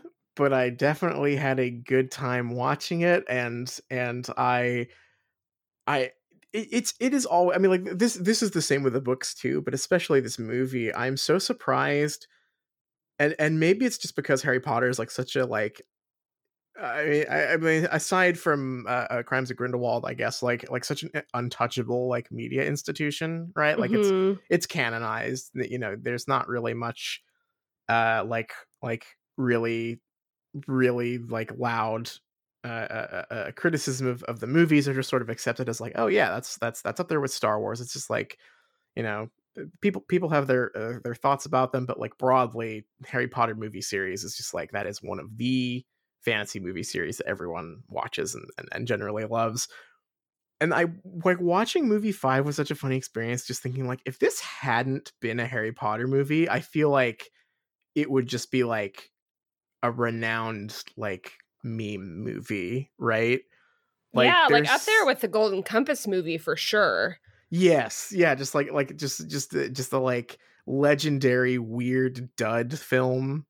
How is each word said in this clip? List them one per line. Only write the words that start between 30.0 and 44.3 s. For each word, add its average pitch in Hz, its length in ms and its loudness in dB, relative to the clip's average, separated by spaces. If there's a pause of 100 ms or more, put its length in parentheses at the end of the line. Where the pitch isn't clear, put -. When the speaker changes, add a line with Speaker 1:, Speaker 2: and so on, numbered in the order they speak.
Speaker 1:
really, 123 520 2
like, 113 380 -6
loud, 117 540 -2 (520)
uh, 120 40 -10
uh, 113 640 -6
uh, - 40 -8
uh, 101 180 -6
criticism 135 540 0
of, 123 160 -4
of 117 180 -8
the 110 60 -4
movies 151 420 6
are 135 60 0
just 131 140 -2
sort 127 140 2
of 110 60 -6
accepted 120 400 -4
as, 113 120 -6
like, 113 140 -8
"Oh, 113 120 2
yeah, 185 240 4
that's, - 260 -6
that's, 117 240 -4
that's - 180 -4
up 170 100 -4
there 156 120 0
with 135 100 -2
Star 107 280 0
Wars." 107 220 -4
It's 120 120 -10
just - 160 -10
like, 110 280 -4 (580)
you 117 80 -4
know, 107 260 -4 (300)
uh, - 40 -12 (180)
people, 202 200 0
people 180 280 0
have 147 180 2
their, 127 300 2
uh, 113 260 -6
their 120 120 -6
thoughts 139 300 2
about 131 280 0
them, 127 120 -2
but, 123 140 -4
like, 117 180 -8
broadly, 117 720 0 (180)
Harry 123 220 -2
Potter 117 280 0
movie 107 260 -8
series 98 420 -4
is 101 140 -10